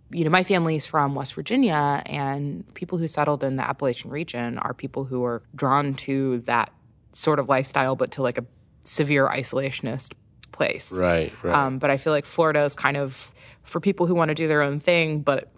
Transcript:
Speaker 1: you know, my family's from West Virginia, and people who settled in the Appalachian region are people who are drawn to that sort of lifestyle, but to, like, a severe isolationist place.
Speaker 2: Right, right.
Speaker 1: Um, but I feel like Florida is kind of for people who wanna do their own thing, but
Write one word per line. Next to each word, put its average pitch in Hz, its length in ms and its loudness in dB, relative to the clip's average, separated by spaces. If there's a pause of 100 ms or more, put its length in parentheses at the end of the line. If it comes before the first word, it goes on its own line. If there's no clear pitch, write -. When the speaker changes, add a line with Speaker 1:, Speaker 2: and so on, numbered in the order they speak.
(120)
Speaker 1:
you 170 120 -2
know, 156 60 2
my 180 140 6
family's 165 420 2
from 143 300 0
West 139 180 -6
Virginia, 151 720 0
and 143 680 -6
people 180 240 -6
who 165 80 -2
settled 147 360 0
in 135 120 -2
the 131 120 -2
Appalachian - 440 -4
region 120 480 -6
are - 160 -4
people 135 300 -8
who 127 180 -4
are 120 180 -4 (140)
drawn 139 400 2
to 135 460 -2
that 117 300 0 (420)
sort 151 260 2
of 131 100 -2
lifestyle, 135 460 2
but 127 160 0
to, 143 100 -6
like, 123 160 0
a 120 80 -6 (380)
severe 143 440 2
isolationist 135 880 -4 (380)
place. - 420 -2
Speaker 2:
Right, 87 400 2 (100)
right. 90 120 2
Speaker 1:
Um, 135 240 0
but 147 100 2
I 139 80 2
feel 156 160 0
like 143 140 0
Florida 151 360 2
is 143 120 0
kind 143 200 0
of 139 380 -6 (300)
for - 160 -6
people 185 260 2
who 180 80 2
wanna 160 220 2
do 160 120 -2
their 151 140 4
own 143 180 0
thing, 160 420 2
but 139 360 0